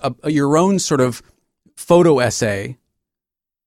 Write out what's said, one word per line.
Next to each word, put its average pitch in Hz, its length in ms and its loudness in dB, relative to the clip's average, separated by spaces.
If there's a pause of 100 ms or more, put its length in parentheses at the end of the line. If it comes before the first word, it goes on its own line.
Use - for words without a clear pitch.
a, 127 180 -4
a, 147 80 -4
your 143 260 0
own 190 220 2
sort 147 220 -2
of 123 200 -2 (560)
photo 170 440 2
essay 113 580 -4 (880)